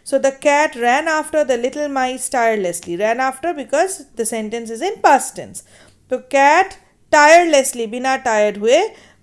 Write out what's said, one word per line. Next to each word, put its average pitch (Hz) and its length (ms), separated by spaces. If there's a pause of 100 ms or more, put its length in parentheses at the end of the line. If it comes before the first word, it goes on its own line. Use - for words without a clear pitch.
So - 60
the 269 180
cat 294 400
ran 254 360
after 311 380
the 254 200
little 294 300
mice 254 340
tirelessly। 196 720
Ran 226 160
after 262 360
because 302 380 (280)
the 226 140
sentence 226 380
is 226 100
in 403 140 (100)
past 285 300
tense। 117 240 (540)
तो 254 40
cat 285 480 (480)
tirelessly, 294 760
बिना 254 300
टायर्ड 208 400
हुए, 233 240 (420)